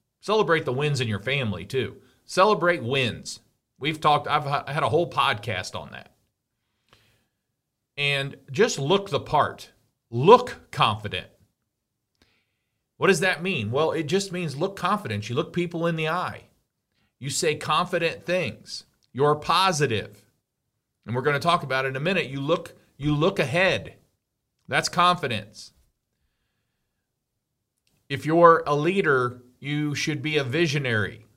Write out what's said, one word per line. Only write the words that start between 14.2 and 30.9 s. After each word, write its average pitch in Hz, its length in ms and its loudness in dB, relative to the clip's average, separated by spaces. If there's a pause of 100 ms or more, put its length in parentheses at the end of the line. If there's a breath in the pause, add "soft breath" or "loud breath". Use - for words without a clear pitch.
means 170 240 -6
look 190 220 -4
confident. 175 500 -2
You 120 80 -4
look 170 160 -2
people 175 360 -2
in 165 100 0
the 156 100 -2
eye. 165 360 -4 (760)
You 135 100 -8
say 151 260 0
confident 165 720 -2
things. - 600 -4 (260)
You're 147 240 2
positive. 151 880 0 (840)
And - 80 -6
we're 120 100 -2
gonna 143 160 0
talk 170 240 2
about 131 200 -2
it 135 60 -2
in 135 80 -6
a - 20 -6
minute. 165 280 0
You 139 120 -8
look, 156 360 -2 (200 soft breath)
you 147 180 0
look 175 260 2
ahead. 147 560 0 (760)
That's 143 180 0
confidence. 170 840 0 (2250)
If 139 180 -6
you're 165 400 8
a 147 100 2
leader, 147 640 0 (180)
you 147 360 -4
should 143 260 -4
be 151 160 -2
a 139 60 2
visionary, 131 840 -2 (120)